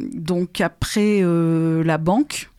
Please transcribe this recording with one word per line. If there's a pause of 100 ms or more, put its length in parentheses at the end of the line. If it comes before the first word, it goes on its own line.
donc
après,
euh,
la
banque. (100)